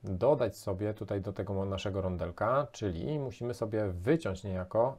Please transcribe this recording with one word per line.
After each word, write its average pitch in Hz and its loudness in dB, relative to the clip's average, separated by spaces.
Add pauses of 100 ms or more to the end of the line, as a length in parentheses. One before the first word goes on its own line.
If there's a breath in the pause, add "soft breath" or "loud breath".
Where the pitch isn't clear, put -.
dodać 113 4
sobie 104 -2
tutaj 101 -4
do 98 -4
tego 101 -2
mo-, 98 0
naszego 98 -2
rondelka, 92 0
czyli 110 -2
musimy 120 -4
sobie 107 0
wyciąć 95 0
niejako 104 0